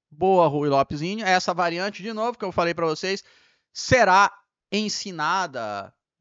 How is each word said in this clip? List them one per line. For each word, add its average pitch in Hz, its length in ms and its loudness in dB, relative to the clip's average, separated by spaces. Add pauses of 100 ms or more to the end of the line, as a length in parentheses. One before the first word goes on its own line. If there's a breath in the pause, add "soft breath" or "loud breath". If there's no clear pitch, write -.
(100)
Boa, 175 380 4
Rui 147 200 0
Lopezinho. 156 560 -2
Essa 185 300 0
variante, 175 480 -4
de 220 100 -8
novo, 226 260 -6
que - 60 -8
eu 185 80 -6
falei 170 220 0
pra 165 120 -2
vocês, 185 380 -4 (480 soft breath)
será 202 600 4 (380)
ensinada. 160 1200 -4 (280)